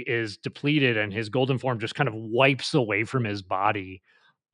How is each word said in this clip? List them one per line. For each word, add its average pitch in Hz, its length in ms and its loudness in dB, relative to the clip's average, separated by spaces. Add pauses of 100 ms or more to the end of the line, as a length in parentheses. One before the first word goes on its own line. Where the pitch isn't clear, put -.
is 113 280 -2
depleted 139 640 0
and 104 160 -2
his 107 160 -4
golden 127 280 0
form 120 220 -2
just 107 160 -6
kind 143 140 0
of 107 60 -6
wipes 113 580 2
away 110 320 2
from 123 180 0
his 104 200 -2
body. 95 580 -2 (520)